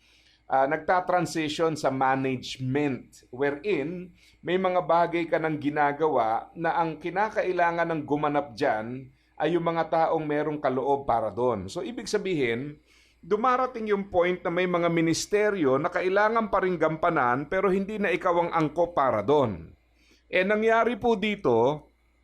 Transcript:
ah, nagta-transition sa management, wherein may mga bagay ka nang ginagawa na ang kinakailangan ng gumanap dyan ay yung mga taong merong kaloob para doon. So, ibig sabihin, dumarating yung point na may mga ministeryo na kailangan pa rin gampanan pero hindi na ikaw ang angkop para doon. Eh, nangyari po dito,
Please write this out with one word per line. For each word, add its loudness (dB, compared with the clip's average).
ah, 2
nagta-transition 0
sa 0
management, -2
wherein -4
may 0
mga 0
bagay 0
ka 2
nang -2
ginagawa 0
na -2
ang -2
kinakailangan -2
ng -2
gumanap -2
dyan -4
ay 0
yung -2
mga 0
taong 2
merong -2
kaloob 0
para 0
doon. -2
So, -8
ibig -10
sabihin, -2
dumarating 0
yung 0
point 2
na 0
may 2
mga 2
ministeryo 2
na 0
kailangan 2
pa 2
rin 0
gampanan 2
pero 2
hindi 0
na 0
ikaw 2
ang -6
angkop 0
para 2
doon. 0
Eh, 2
nangyari 2
po 0
dito, 2